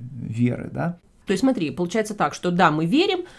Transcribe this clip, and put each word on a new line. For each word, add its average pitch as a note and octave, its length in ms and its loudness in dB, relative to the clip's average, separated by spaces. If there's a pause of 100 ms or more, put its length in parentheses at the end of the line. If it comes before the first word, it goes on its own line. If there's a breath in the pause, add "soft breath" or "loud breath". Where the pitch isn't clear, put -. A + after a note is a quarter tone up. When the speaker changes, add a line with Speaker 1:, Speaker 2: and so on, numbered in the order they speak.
(200)
Speaker 1:
веры, A#2+ 540 -2
да? D#3+ 240 -4 (300)
Speaker 2:
То - 40 -2
есть F#3 100 2
смотри, A3+ 300 2
получается G#3 440 -2
так, D#3 180 0
что - 180 -2
да, F3 180 6
мы D#3 160 2
верим, F4+ 340 2 (200 loud breath)